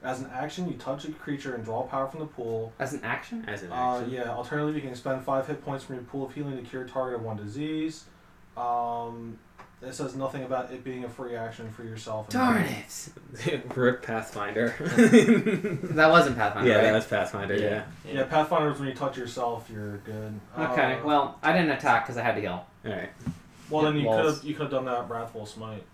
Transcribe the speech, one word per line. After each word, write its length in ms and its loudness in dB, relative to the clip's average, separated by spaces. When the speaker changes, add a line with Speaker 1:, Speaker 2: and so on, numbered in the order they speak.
Speaker 1:
As 160 -4
an 120 -10
action, 360 -4
you 80 -4
touch 300 -6
a 60 -8
creature 440 -6
and 80 -8
draw 180 -4
power 240 -2
from 140 -10
the 60 -6
pool. 520 -6
Speaker 2:
As 140 -4
an 100 -8
action? 460 -6
Speaker 3:
As 140 -8
an 100 -10
Speaker 1:
Uh, 260 0
Speaker 3:
action. 140 -4
Speaker 1:
yeah. 180 -4
Alternatively, 500 -2
you 60 -8
can 80 -8
spend 300 -4
five 240 0
hit 160 -6
points 200 -6
from 120 -8
your 80 -10
pool 220 -6
of 80 -14
healing 220 -6
to 60 -8
cure 220 -8
target 340 -4
of 60 -6
one 120 -6
disease. 680 -6
Um, 800 -4
it 120 -12
says 200 -6
nothing 280 -4
about 300 -4
it 120 -12
being 200 -8
a 40 -8
free 280 -8
action 340 -10
for 140 -16
yourself. 440 -8
Speaker 2:
Darn 340 4
it! 460 -6
Speaker 3:
<laughs> 80 -6
Rip 260 4
Pathfinder. 760 -2
<laughs> 520 8
Speaker 2:
That 160 8
wasn't 260 8
Pathfinder, 320 2
Speaker 3:
Yeah, 80 8
Speaker 2:
right? 80 8
Speaker 3:
that 100 6
was 120 2
Pathfinder, 500 -2
yeah. 280 0
Speaker 4:
Yeah. 140 -8
Speaker 1:
Yeah, 40 4
Pathfinder 480 4
is 60 -6
when 100 -2
you 60 -6
touch 220 -4
yourself, 560 -4
you're 260 -8
good. 400 -8
Speaker 2:
Okay, 420 2
Speaker 1:
Uh, 40 -8
Speaker 2:
well, 380 2
I 100 4
didn't 180 4
attack 360 4
'cause 100 -6
I 60 -2
had 140 2
to 40 -2
heal. 240 -4
Speaker 3:
All 80 -6
right. 180 -6
Speaker 1:
Well, 160 2
then 120 4
you 100 2
Speaker 2:
Lulz. 160 4
Speaker 1:
could've, 220 2
you 100 -4
could've 180 -4
done 140 0
that 220 -2
Wrathful 380 -8
Smite. 480 -12